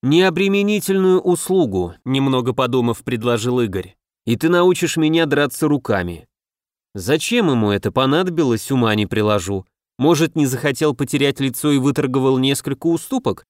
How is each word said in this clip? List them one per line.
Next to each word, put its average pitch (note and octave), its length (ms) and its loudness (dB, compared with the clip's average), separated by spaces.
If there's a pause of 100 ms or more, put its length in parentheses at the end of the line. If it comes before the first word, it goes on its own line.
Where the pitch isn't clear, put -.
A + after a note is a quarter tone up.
«Необременительную F#3+ 1160 2
услугу», C#3+ 760 0 (100)
немного C3 480 0
подумав, B2 500 0
предложил A#2+ 560 -2
Игорь. F#2+ 360 -4 (320)
«И A#2 80 2
ты D#3+ 140 0
научишь F3+ 480 2
меня D#3+ 280 2
драться D3 420 0
руками». F#2+ 600 -2 (640)
Зачем D#3 560 0
ему A2 220 2
это G2+ 200 -2
понадобилось, C#3+ 800 0
ума A#2 220 2
не G#2+ 140 0
приложу. G2+ 580 -2 (320)
Может, D#3+ 380 2
не D3+ 100 2
захотел C#3 480 -2
потерять C#3 460 -2
лицо C#3 320 -2
и C#3+ 80 2
выторговал C3+ 580 0
несколько C3+ 480 -2
уступок? E3 640 -2